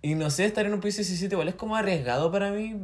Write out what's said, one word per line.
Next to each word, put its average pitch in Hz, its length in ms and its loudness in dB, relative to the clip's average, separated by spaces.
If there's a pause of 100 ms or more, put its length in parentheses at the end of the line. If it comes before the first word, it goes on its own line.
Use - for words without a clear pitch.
Y 151 140 0
no 156 120 0
sé, 175 160 2
estar 214 220 2
en 208 80 0
un 196 60 0
piso 202 160 -2
diecisiete 185 380 -2
igual 160 140 2
es 185 60 -4
como 214 220 -4
arriesgado 165 560 2
para 202 180 2
mí. 214 340 -4